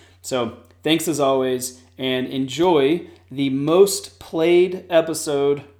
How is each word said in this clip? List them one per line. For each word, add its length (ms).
So 340
thanks 240
as 140
always, 640
and 280
enjoy 840
the 200
most 680
played 680
episode 760